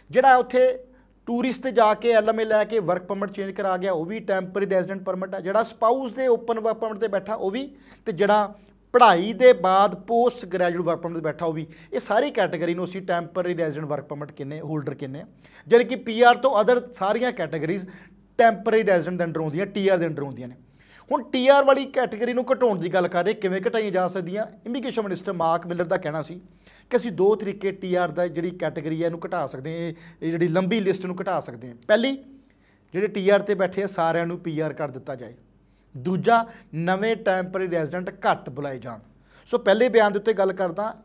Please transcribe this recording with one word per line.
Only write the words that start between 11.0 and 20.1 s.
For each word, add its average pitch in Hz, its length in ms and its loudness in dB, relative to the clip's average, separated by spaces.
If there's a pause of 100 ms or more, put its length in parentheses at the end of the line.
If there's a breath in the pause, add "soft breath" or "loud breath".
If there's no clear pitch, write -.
'ਤੇ 156 60 -8
ਬੈਠਾ, 156 220 -4
ਉਹ 165 60 -2
ਵੀ। 156 140 -6 (260 loud breath)
ਇਹ 247 80 -2
ਸਾਰੀ 247 300 0
ਕੈਟਾਗਰੀ 175 440 -2
ਨੂੰ 180 100 -6
ਅਸੀਂ 185 180 -10
ਟੈਂਪਰੇਰੀ 175 560 -4
ਰੈਜ਼ੀਡੈਂਟ 151 320 -4
ਵਰਕ 143 140 -6
ਪਰਮਿਟ 147 280 -12
ਕਹਿੰਦੇ, 147 280 -12
ਹੋਲਡਰ 147 340 -8
ਕਹਿੰਦੇ 135 260 -12
ਹਾਂ, - 60 -16 (420 loud breath)
ਜਾਣੀ 233 160 6
ਕਿ 254 120 -6
ਪੀ 233 260 0
ਆਰ 240 140 8
ਤੋਂ 240 260 2
other 247 300 2
ਸਾਰੀਆਂ 220 400 -2
ਕੈਟਾਗਰੀਜ਼ 160 540 -4 (520 loud breath)
ਟੈਂਪਰੇਰੀ 220 480 4
ਰੈਜ਼ੀਡੈਂਟ 180 320 2
ਦੇ 175 60 0
under 160 180 -4
ਆਉਂਦੀਆਂ, 156 240 -4
ਟੀ 196 220 0
ਆਰ 185 100 4
ਦੇ 165 80 0
under 143 180 -4